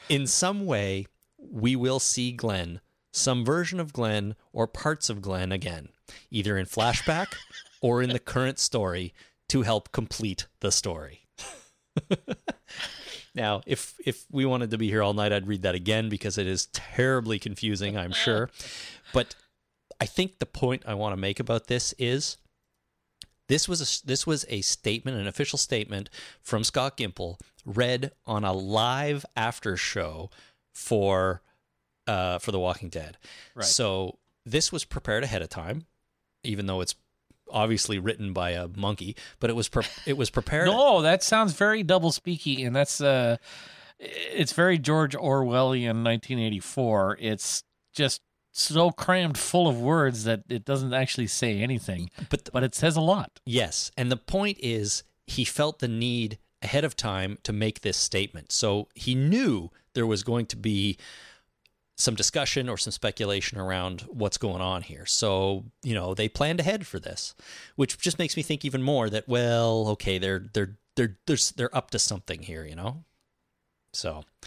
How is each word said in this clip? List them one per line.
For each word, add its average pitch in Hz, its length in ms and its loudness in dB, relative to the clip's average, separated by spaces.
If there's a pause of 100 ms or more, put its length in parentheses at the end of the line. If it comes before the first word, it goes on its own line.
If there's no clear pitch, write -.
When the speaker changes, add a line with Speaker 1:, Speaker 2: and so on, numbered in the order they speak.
Speaker 1:
"In 139 180 2
some 196 400 2
way, 101 400 0 (320)
we 123 360 0
will 131 240 2
see 123 340 0
Glenn, 92 480 -2 (320)
some 123 320 2
version 170 340 0
of 151 140 -6
Glenn 107 420 0 (160)
or 113 160 0
parts - 420 -2
of 101 120 -6
Glenn 92 320 -2
again, 87 340 -6 (420)
either 104 280 0
in 95 80 0
flashback 120 600 0 (300)
<laughs> - 240 -18
or 120 220 4
in 123 60 0
the 123 100 0
current 131 400 -2
story 90 540 -2 (340)
to 135 140 2
help 110 320 0
complete 107 540 -4 (120)
the 101 120 0
story." 78 540 -4 (680)
<laughs> - 120 -6 (1300)
Now, 104 320 0
if, - 260 -4 (100)
if - 280 -6
we 135 140 0
wanted 123 260 0
to 113 80 -2
be 110 100 0
here 107 140 4
all 101 100 4
night, 104 180 2
I'd 101 160 0
read 101 140 -2
that 90 140 2
again 107 340 0
because 104 300 -4
it 95 80 0
is 92 260 -2
terribly 123 640 0
confusing, 101 580 -4
I'm 90 160 -4
sure. 110 440 0
Speaker 2:
<laughs> - 40 -20 (540)
Speaker 1:
But 120 220 0 (680)
I 113 60 0
think - 320 -2
the 139 80 -2
point 127 400 -2
I 110 80 -2
want 101 180 -2
to 92 40 -4
make 98 220 -2
about 117 280 -2
this 123 320 -2
is 131 360 -2 (1120)
this - 220 2
was 175 100 -2
a 156 40 -4
s-, - 180 -2
this 131 260 -2
was 156 220 0
a 107 120 -2
statement, 117 560 -2
an 101 100 -4
official 139 300 -4
statement 104 520 -2 (320)
from 110 240 -2
Scott 131 320 -2
Gimple, 90 400 -6 (260)
read 123 480 0 (140)
on 104 180 0
a 98 80 2
live 120 760 0 (120)
after 110 400 -2
show 82 520 -4 (440)
for, 95 680 2 (640)
uh, 92 320 0
for - 120 -6
The 98 80 0
Walking 90 300 -2
Dead. 80 280 -10 (380)
Speaker 2:
Right. 113 100 -4
Speaker 1:
So 95 520 0 (280)
this 139 280 0
was 160 100 -4
prepared 113 400 -2
ahead 110 180 -2
of 82 80 -6
time, 104 360 -8 (580)
even 104 220 -4
though 95 160 0
it's - 140 -4 (540)
obviously 110 480 2
written 101 360 -2
by 90 180 0
a 87 160 -4
monkey, 98 480 -4 (240)
but 117 100 2
it 117 60 0
was 117 140 0
pre-, 120 160 0 (200)
it 139 120 0
was 131 120 0
prepared. 151 380 0
Speaker 2:
<laughs> 196 100 6
No, 254 240 8
that 170 220 6
sounds 220 300 4
very 214 280 4
double 170 300 4
speaky, 139 560 -2
and 120 80 0
that's, 139 240 2
uh, 127 380 6 (600)
it's - 540 -2
very 175 260 6
George 147 380 4
Orwellian 127 880 4
nineteen 117 360 0
eighty-four. 104 800 2
It's - 420 -2 (300)
just 139 280 0 (300)
so 165 380 4
crammed 175 480 2
full 175 300 4
of 123 120 2
words 131 440 4
that 110 260 2
it 117 160 -4
doesn't 135 280 0
actually 131 340 0
say 107 340 0
anything, 104 480 -2 (200)
Speaker 1:
But - 160 2
th- - 60 -14
Speaker 2:
but 127 120 2
it 131 120 0
says 160 220 4
a 165 40 4
lot. 180 440 2
Speaker 1:
Yes, 117 500 0
and 123 160 0
the 127 60 0
point 196 440 0
is 110 420 -2 (240)
he - 180 -2
felt 151 340 0
the 131 80 -2
need 117 520 0 (240)
ahead 139 200 0
of 147 140 -2
time 95 460 -2
to 107 100 -4
make 107 280 0
this 98 160 0
statement. - 540 -2
So 104 440 0
he - 200 -2
knew 143 540 4 (240)
there 117 140 2
was 107 160 0
going 120 240 0
to - 100 -10
be 104 400 0 (1000)
some 117 160 2
discussion 135 540 0
or 113 80 -4
some - 140 -4
speculation 101 680 -2
around 92 500 -2
what's 107 280 -2
going 92 240 -2
on 92 220 -2
here. 82 220 -14
So, 98 600 0 (180)
you 120 120 -2
know, 92 200 -2
they 110 140 0
planned 160 300 0
ahead 185 260 0
for - 140 -8
this, - 340 -10 (420)
which 139 240 2
just 170 200 0
makes 165 180 0
me 151 60 -2
think 147 220 -2
even 131 180 0
more 131 260 2
that, 107 180 -4
well, 117 640 4
okay, 101 300 0
they're, 95 340 0
they're, 101 240 0 (180)
they're, 117 220 2 (100)
they're, 156 80 4
s-, - 160 2
they're 120 240 -4
up 131 160 -2
to 117 80 -2
something 92 440 -2
here, 80 220 -10
you 76 100 -12
know? 120 280 -8 (880)
So. 76 300 -6 (240)